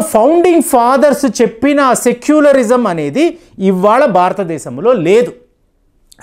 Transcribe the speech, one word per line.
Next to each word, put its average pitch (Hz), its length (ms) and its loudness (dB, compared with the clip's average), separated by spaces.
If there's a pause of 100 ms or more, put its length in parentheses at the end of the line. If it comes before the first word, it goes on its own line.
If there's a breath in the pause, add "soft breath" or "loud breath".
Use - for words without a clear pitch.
(120)
ఫౌండింగ్ 330 500 2
ఫాదర్స్ 254 600 0 (160)
చెప్పిన 277 400 0 (120)
సెక్యులరిజం 254 960 0
అనేది 175 520 -4 (320 loud breath)
ఇవాళ 208 340 2 (140)
భారతదేశంలో 180 720 -4
లేదు. 196 400 0 (920)